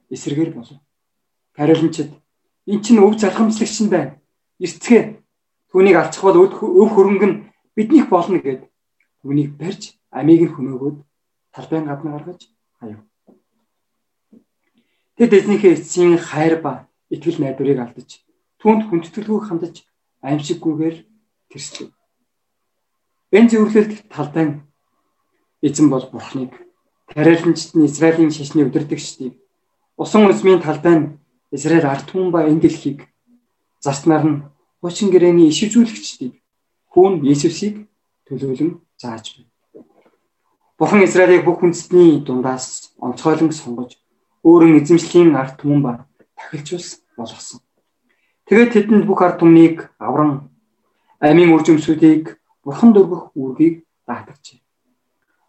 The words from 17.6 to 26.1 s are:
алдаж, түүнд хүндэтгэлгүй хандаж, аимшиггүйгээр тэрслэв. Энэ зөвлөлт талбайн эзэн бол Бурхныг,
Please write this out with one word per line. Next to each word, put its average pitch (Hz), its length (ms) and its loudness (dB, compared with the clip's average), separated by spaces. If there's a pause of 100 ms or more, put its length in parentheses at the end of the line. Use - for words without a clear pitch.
алдаж, 120 300 -16 (500)
түүнд 214 300 0
хүндэтгэлгүй 196 560 -6
хандаж, 170 300 -10 (500)
аимшиггүйгээр 156 720 -6 (560)
тэрслэв. - 420 -18 (1400)
Энэ 233 160 6
зөвлөлт 214 560 0
талбайн 147 560 -6 (960)
эзэн 147 300 0
бол 131 180 -4
Бурхныг, 127 480 -14 (560)